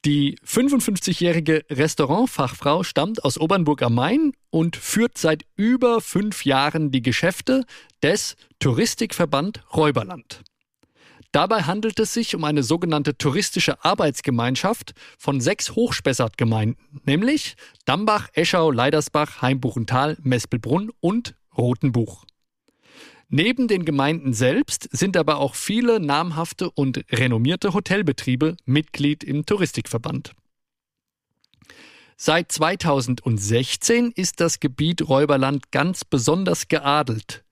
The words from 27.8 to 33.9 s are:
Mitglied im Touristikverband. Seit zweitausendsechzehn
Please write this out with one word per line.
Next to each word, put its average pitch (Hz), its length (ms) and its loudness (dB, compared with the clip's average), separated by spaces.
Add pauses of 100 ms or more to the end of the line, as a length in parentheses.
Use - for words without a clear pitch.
Mitglied 147 580 0
im 147 240 -4
Touristikverband. 143 840 -4 (1800)
Seit 165 360 0
zweitausendsechzehn 135 1600 0